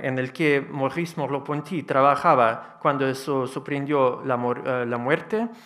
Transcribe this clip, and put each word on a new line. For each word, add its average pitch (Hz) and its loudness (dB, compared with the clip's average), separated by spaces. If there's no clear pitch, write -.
en 131 -2
el 131 -4
que 143 2
Maurice 147 -4
Merleau-Ponty 143 -4
trabajaba 135 4
cuando 135 2
su-, 131 -2
sorprendió 139 0
la 127 0
mor-, 123 -2
eh, 127 -2
la 120 -2
muerte, 170 0